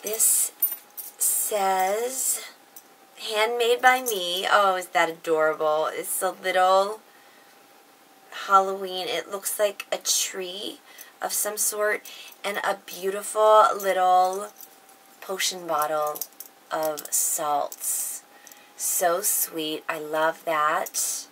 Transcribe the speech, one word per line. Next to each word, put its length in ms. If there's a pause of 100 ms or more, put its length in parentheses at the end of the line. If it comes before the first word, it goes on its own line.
this 480 (680)
says, 1200 (760)
"Handmade 640
by 200
me." 480
Oh, 260
is 100
that 240
adorable? 840
It's 300
a 80
little 720 (1500)
Halloween. 600
It 220
looks 280
like 340
a 60
tree 840 (400)
of 140
some 240
sort 440 (400)
and 160
a 280
beautiful 800 (120)
little 720 (720)
potion 460
bottle 540 (520)
of 400
salts. 1080 (520)
So 460
sweet. 680
I 120
love 480
that. 840